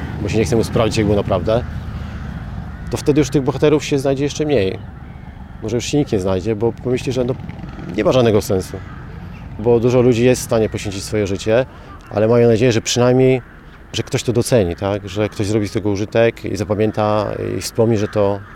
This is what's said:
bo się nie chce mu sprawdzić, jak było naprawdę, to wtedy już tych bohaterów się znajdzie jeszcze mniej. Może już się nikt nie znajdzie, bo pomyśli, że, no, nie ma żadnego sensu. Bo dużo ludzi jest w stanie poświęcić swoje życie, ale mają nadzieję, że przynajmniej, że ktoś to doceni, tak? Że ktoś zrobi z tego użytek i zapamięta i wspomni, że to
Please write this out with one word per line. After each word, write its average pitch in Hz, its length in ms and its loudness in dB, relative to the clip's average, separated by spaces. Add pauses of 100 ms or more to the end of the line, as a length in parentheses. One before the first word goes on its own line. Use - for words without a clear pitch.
(220)
bo 98 80 -4
się 104 80 0
nie 110 80 2
chce 117 100 0
mu 110 80 2
sprawdzić, 110 340 0
jak 107 80 2
było 104 120 2
naprawdę, 101 460 0 (1300)
to 120 60 -2
wtedy 151 240 2
już 135 80 -2
tych 147 120 2
bohaterów 139 440 2
się 143 140 0
znajdzie 139 240 0
jeszcze 147 220 -4
mniej. 110 340 0 (840)
Może 110 140 -2
już 110 80 -2
się 147 120 0
nikt 143 140 2
nie 107 80 2
znajdzie, 95 360 0
bo 113 180 0 (100)
pomyśli, 127 280 -2
że, 127 120 -2
no, 127 120 -2 (640)
nie 107 60 0
ma 165 80 4
żadnego 117 300 6
sensu. 95 360 -2 (840)
Bo 117 200 4
dużo 123 220 4
ludzi 120 240 4
jest 123 160 4
w - 40 -8
stanie 110 240 2
poświęcić 98 340 -6
swoje 107 240 -2
życie, 110 380 0 (460)
ale 107 160 2
mają 120 220 6
nadzieję, 117 220 4
że 110 100 2
przynajmniej, 127 600 4 (520)
że 98 100 -2
ktoś - 200 -4
to 117 100 -2
doceni, 104 420 2
tak? 101 340 -2
Że 101 200 -2
ktoś 104 180 -4
zrobi 104 200 0
z - 40 -10
tego 104 180 -2
użytek 110 560 0
i 104 120 -4
zapamięta 107 680 0 (300)
i 98 40 -4
wspomni, 113 360 2
że 104 100 0
to 101 320 0 (160)